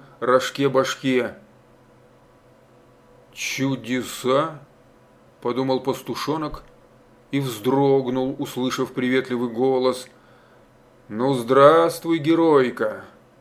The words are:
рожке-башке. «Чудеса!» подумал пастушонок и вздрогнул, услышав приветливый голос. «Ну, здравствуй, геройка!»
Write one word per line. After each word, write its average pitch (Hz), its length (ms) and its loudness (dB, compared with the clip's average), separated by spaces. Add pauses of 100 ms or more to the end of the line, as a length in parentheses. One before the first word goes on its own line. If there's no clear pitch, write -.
(200)
рожке-башке. 127 1160 0 (2000)
«Чудеса!» 135 1300 -4 (840)
подумал 131 380 -2
пастушонок 139 840 -6 (680)
и 139 80 -2
вздрогнул, 131 1000 0
услышав 127 540 -4
приветливый 127 560 -2
голос. 127 580 0 (1000)
«Ну, 123 280 -2
здравствуй, 156 800 4
геройка!» 135 880 2 (360)